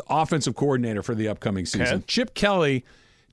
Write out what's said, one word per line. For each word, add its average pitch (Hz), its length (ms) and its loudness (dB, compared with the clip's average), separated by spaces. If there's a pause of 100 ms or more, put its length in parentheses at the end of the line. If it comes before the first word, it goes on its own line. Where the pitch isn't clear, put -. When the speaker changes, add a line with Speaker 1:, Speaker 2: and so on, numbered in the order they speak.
Speaker 1:
offensive 147 460 2
coordinator 120 480 0
for 120 120 -4
the 107 120 0
upcoming 98 380 -2
season. 123 320 0
Speaker 2:
Okay. - 100 -6
Speaker 1:
Chip - 260 -2
Kelly 165 500 2 (500)